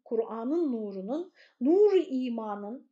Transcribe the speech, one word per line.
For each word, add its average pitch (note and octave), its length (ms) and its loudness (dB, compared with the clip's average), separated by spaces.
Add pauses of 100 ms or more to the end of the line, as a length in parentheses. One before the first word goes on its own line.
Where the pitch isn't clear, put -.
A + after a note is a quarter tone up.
Kur'an'ın B3 680 -2
nurunun, G#3+ 600 -6 (280)
nuru F#4+ 360 6
imanın, A#3 960 -4